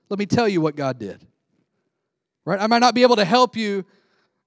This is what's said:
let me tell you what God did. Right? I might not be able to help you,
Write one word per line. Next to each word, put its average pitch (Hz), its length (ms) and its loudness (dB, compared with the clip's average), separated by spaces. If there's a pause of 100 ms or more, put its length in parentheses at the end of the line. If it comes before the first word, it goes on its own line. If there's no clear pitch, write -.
let 202 100 -6
me 208 60 -4
tell 233 220 0
you 180 140 0
what 151 140 -2
God 131 240 -6
did. 95 260 -14 (1200)
Right? 190 140 -2
I 208 80 -2
might 233 120 2
not 240 160 4
be 247 80 2
able 240 140 6
to 202 80 2
help 240 300 2
you, 202 300 -6 (600)